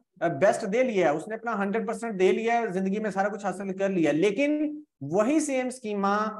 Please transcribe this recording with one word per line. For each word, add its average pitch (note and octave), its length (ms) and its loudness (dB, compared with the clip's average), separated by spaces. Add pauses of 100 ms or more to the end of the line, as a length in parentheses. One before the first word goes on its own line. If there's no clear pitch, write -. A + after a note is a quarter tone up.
(220)
अ, E3 60 4
best F#3 360 2
दे A3 180 2
लिया F#3+ 280 2
है, D3+ 60 2
उसने G#3 180 -8
अपना A3+ 180 -6
हंड्रेड G3+ 340 -2
परसेंट A3 280 -6
दे F#3 180 4
लिया A3+ 260 2
है, G#3+ 140 -2
जिंदगी F#3+ 260 0
में A3 120 -2
सारा G3 180 0
कुछ G#3 160 -8
हासिल F#3+ 280 -4
कर G3 180 0
लिया। E3+ 220 2
लेकिन C#4+ 680 0 (200)
वही G#3+ 380 2
same C4 300 -2
schema G#3 560 -2 (140)